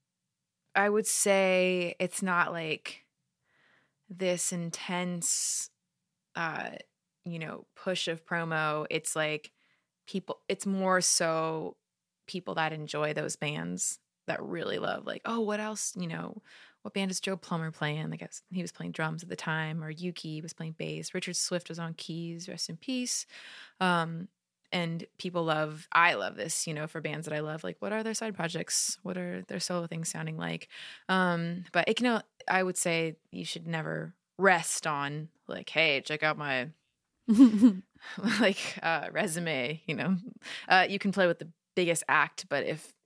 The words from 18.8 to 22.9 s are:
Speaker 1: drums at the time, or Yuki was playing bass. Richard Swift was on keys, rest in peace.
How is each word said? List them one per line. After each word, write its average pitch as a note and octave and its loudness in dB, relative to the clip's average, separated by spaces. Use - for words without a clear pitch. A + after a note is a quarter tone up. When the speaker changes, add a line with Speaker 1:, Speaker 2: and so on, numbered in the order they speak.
Speaker 1:
drums D#3+ -4
at E3+ -16
the F3+ -6
time, D#3 -4
or D#3 -8
Yuki D#3+ -8
was D#3+ -12
playing D#3+ -8
bass. D#3 -6
Richard F3+ -4
Swift - -2
was E3 -8
on E3 -6
keys, E3+ -8
rest - -6
in E3 -8
peace. B3 -4